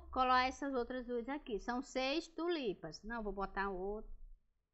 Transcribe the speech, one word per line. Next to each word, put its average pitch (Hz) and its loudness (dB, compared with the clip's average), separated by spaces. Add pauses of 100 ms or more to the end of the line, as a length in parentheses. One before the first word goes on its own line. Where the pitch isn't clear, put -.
colar 254 6
essas 277 -2
outras 247 0
duas 240 -2
aqui. 269 -2
São 247 -2
seis 269 0
tulipas. 269 -2
Não, 226 -4
vou 208 -2
botar 196 0
outro, 196 -4 (640)